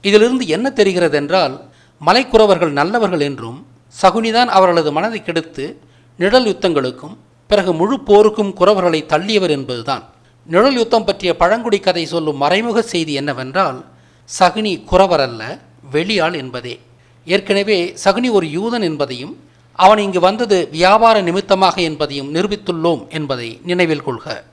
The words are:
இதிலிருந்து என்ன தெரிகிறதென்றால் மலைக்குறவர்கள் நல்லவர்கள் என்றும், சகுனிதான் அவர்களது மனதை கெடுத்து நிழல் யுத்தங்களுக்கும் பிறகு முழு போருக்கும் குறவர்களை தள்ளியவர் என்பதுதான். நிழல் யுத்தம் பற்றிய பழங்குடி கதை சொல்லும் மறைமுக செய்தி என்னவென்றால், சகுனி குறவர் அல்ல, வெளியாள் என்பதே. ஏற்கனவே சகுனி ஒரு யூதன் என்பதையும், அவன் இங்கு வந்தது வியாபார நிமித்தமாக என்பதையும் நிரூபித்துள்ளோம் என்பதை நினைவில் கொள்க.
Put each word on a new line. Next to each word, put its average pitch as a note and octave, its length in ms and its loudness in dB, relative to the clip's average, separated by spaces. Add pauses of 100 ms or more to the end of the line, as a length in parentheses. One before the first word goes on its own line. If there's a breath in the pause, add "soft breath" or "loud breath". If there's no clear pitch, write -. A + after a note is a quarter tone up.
இதிலிருந்து A3+ 440 2
என்ன F#3 220 -2
தெரிகிறதென்றால் E3 840 0 (460 soft breath)
மலைக்குறவர்கள் F#3+ 720 4
நல்லவர்கள் F3+ 520 0
என்றும், B2+ 340 -8 (380)
சகுனிதான் A3+ 540 2
அவர்களது F3 420 4
மனதை G3+ 280 -4
கெடுத்து D#3+ 440 -6 (540 soft breath)
நிழல் A3 280 4
யுத்தங்களுக்கும் D3+ 680 -2 (340)
பிறகு F#3+ 220 2
முழு F#3+ 280 0
போருக்கும் G#3 540 4
குறவர்களை F3+ 520 2
தள்ளியவர் F#3 460 0
என்பதுதான். B2 520 -6 (420 soft breath)
நிழல் A#3+ 320 2
யுத்தம் A3+ 280 0
பற்றிய F#3+ 280 -2
பழங்குடி G#3 440 0
கதை F3 280 -2
சொல்லும் D3+ 340 -4
மறைமுக G#3 420 0
செய்தி E3 320 -4
என்னவென்றால், C3+ 640 -4 (520 soft breath)
சகுனி G3 420 0 (120)
குறவர் F3+ 400 2
அல்ல, A#2 180 -8 (460)
வெளியாள் E3+ 480 -2
என்பதே. B2 380 -10 (520 soft breath)
ஏற்கனவே G3 520 0 (180)
சகுனி A3+ 340 0
ஒரு F#3 180 2
யூதன் G#3 380 -4
என்பதையும், C#3 480 -6 (440 soft breath)
அவன் G#3 220 6
இங்கு F#3+ 200 -2
வந்தது G3+ 380 2 (120)
வியாபார G#3 500 4
நிமித்தமாக F#3 600 0
என்பதையும் C#3+ 500 -4
நிரூபித்துள்ளோம் E3+ 800 -2
என்பதை C3+ 380 -6 (140)
நினைவில் F3 440 -2
கொள்க. B2 200 -8 (260)